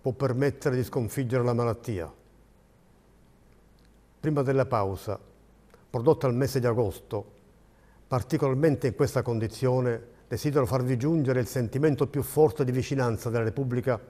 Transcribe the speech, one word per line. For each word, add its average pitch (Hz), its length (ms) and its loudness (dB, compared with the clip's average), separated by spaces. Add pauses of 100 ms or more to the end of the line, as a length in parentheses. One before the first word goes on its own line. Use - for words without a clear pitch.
può 131 120 -2
permettere 135 640 0
di 127 80 0
sconfiggere 123 580 -2
la 123 100 2
malattia. 113 560 -2 (2250)
Prima 147 160 2
della 131 240 2
pausa, 98 540 -2 (680)
prodotta 135 380 2
il 123 80 4
mese 131 260 0
di 117 60 -2
agosto, 107 640 -2 (760)
particolarmente 135 800 0
in 104 80 0
questa 131 260 0
condizione, 120 800 0 (260)
desidero 139 380 0
farvi 127 320 0
giungere 135 420 2
il 120 60 0
sentimento 135 640 0
più 135 160 -4
forte 147 420 2
di 123 60 0
vicinanza 123 580 -2
della 113 140 0
Repubblica 123 680 -2